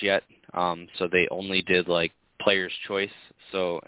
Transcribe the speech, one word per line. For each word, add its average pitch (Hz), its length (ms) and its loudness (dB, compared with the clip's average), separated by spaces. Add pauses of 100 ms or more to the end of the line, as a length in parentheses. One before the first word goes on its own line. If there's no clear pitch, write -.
yet, 98 220 2 (300)
um, 87 340 -2 (100)
so 90 80 0
they 90 240 4
only 95 320 -2
did, 90 240 2
like, 85 260 0 (280)
player's 95 320 2 (160)
choice. 101 240 -2 (400)
So 90 340 -2